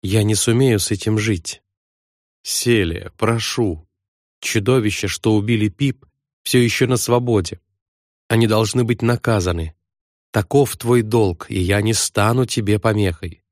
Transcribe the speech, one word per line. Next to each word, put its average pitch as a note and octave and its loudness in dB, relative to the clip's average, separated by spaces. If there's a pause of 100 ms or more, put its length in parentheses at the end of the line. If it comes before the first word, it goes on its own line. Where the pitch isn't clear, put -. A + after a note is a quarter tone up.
Я G#2+ 2
не G#2+ 0
сумею A#2 2
с - -4
этим G#2+ -2
жить». G#2 -6 (800)
«Селия, G2+ -2
прошу. A2+ -2 (520)
Чудовища, G#2+ 0
что A2 0
убили G#2+ 0
Пип, - -4 (380)
все B2+ 2
еще A#2+ 2
на B2 0
свободе. A#2 0 (720)
Они A2+ 2
должны A2 0
быть A#2 -2
наказаны. F2+ -2 (560)
Таков C3 0
твой A#2+ 2
долг, G#2+ 0
и G#2+ -4
я G2 0
не A2 0
стану A2+ 0
тебе G#2 0
помехой. G2 -2